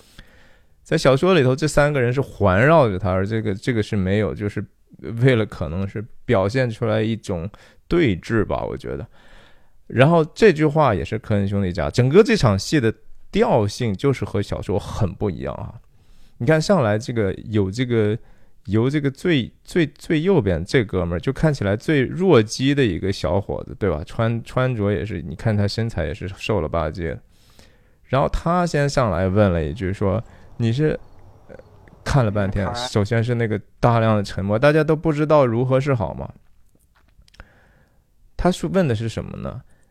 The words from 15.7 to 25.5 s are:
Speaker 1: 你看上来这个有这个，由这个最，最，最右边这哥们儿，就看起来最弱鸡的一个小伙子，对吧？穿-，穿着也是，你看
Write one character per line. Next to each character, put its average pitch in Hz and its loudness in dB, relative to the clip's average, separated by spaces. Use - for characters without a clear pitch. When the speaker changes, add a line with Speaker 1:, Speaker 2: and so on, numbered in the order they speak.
Speaker 1:
你 120 -4
看 156 4
上 175 2
来 107 2
这 123 -8
个 104 0
有 104 0
这 123 -4
个， 110 2
由 110 2
这 147 -2
个 143 -2
最， 147 -2
最， 170 0
最 151 -4
右 180 2
边 90 0
这 123 2
哥 92 -2
们 85 -4
儿， 82 -4
就 - -4
看 156 2
起 120 -4
来 98 2
最 139 0
弱 151 4
鸡 131 0
的 139 2
一 87 -2
个 95 -4
小 - -2
伙 50 -8
子， - -14
对 98 0
吧？ 76 -4
穿-， 117 -4
穿 127 -2
着 104 0
也 92 -2
是， 95 -8
你 78 -10
看 107 -2